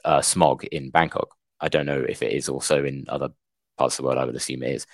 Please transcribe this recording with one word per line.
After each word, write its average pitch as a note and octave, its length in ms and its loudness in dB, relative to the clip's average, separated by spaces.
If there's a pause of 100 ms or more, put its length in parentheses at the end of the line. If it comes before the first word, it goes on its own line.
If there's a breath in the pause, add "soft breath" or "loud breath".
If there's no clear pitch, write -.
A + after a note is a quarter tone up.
uh, C#2+ 180 4
smog D2+ 420 2
in C2+ 260 -8
Bangkok. - 460 2 (240)
I - 80 -2
don't D2 180 2
know C#2 220 0
if - 140 -6
it - 100 0
is C#2 160 -2
also C#2+ 360 0
in C#2 240 -4
other C#2 220 -4 (480)
parts B1+ 200 2
of C2 40 -8
the C2 60 0
world. B1+ 100 2
I C2 60 0
would A#1+ 120 -4
assume B1+ 260 -6
it B1+ 120 -2
is. - 200 -8